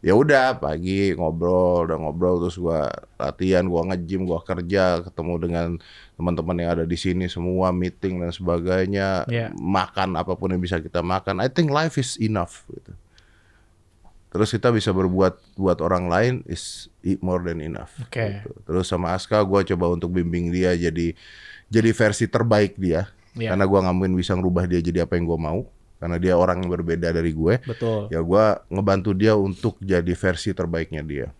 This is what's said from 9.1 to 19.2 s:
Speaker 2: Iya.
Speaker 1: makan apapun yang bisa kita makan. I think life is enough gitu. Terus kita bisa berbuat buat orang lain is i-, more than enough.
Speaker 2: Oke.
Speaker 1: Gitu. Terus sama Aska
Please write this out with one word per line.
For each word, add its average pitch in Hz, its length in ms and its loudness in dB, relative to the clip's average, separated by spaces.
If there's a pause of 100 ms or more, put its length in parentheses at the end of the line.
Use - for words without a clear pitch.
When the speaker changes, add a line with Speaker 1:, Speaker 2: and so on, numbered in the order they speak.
Speaker 2:
Iya. 117 240 -4
Speaker 1:
makan 92 640 -2
apapun 90 320 -2
yang 90 140 0
bisa 90 160 -2
kita 85 220 -4
makan. 92 360 -2
I 110 120 0
think 156 200 2
life 151 280 0
is 131 200 -4
enough 107 500 -2
gitu. - 300 -18 (1300)
Terus 104 180 0
kita 117 220 2
bisa 110 180 2
berbuat 92 480 2 (180)
buat 95 260 2
orang 90 260 0
lain 107 280 2 (100)
is - 420 -12 (160)
i-, 92 160 -2
more 90 240 -2
than 85 180 -4
enough. 76 400 -10
Speaker 2:
Oke. 104 400 -6
Speaker 1:
Gitu. 107 100 -14 (120)
Terus 90 240 0
sama 87 260 0
Aska 92 300 0